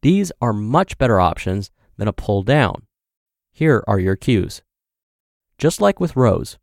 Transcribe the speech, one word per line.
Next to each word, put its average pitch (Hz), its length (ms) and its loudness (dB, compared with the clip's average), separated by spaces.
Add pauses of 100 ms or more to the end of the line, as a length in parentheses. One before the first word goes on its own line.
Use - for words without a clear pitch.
These 180 280 2 (100)
are 113 120 -2
much 117 440 -2
better 117 220 2
options 92 500 -2 (280)
than 104 100 -4
a 101 60 -4
pull 101 300 -2
down. 123 440 0 (640)
Here 151 360 0
are 101 120 2
your 95 160 0
cues. - 460 -2 (960)
Just - 240 0
like 202 180 2
with 175 160 -4
rows 117 480 0